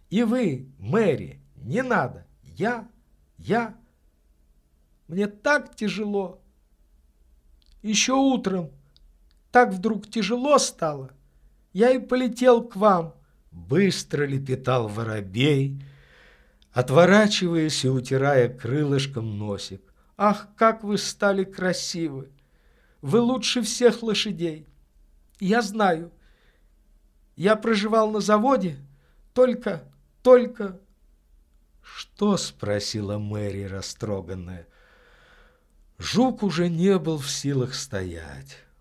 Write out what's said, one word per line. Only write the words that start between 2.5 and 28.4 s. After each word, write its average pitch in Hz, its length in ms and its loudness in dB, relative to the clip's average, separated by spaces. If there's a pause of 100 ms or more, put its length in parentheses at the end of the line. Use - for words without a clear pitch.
я, 220 400 -4 (1300)
мне 190 200 -2
так 285 480 -2
тяжело. 202 640 -4 (1400)
Еще 214 360 0
утром 196 540 0 (800)
так 247 200 6
вдруг 208 380 -4
тяжело 247 480 2
стало. 143 540 -4 (640)
Я 226 180 4
и 262 80 2
полетел 247 640 2
к - 120 -16
вам», 185 400 2 (360)
быстро 147 720 0
лепетал 131 640 -2
воробей, 113 920 0 (880)
отворачиваясь 170 1120 4
и 127 60 2
утирая 135 600 2
крылышком 135 880 -4
носик. 101 440 -8 (360)
«Ах, 208 380 0
как 226 280 0
вы 202 140 -2
стали 196 460 -2
красивы! 175 840 -6 (720)
Вы 156 200 2
лучше 247 400 -2
всех 233 420 2
лошадей. 170 640 -4 (720)
Я 208 220 2
знаю, 196 500 0 (1300)
я 208 180 2
проживал 214 560 0
на 214 80 -2
заводе, 208 580 2 (560)